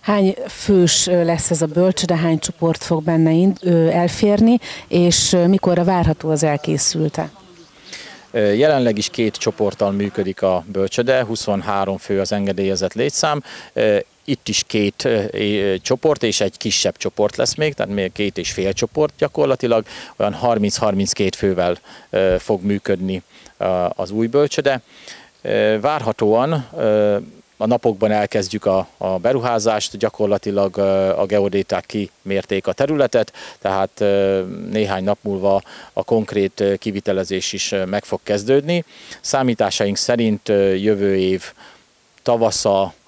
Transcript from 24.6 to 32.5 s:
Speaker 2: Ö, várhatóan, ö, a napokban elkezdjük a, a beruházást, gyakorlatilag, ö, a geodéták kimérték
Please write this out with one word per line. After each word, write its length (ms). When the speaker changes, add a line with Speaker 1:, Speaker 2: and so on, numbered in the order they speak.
Speaker 2:
Ö, 380
várhatóan, 960
ö, 400
a 100
napokban 440
elkezdjük 540
a, 320
a 220
beruházást, 800
gyakorlatilag, 800
ö, 320
a 80
geodéták 600
kimérték 800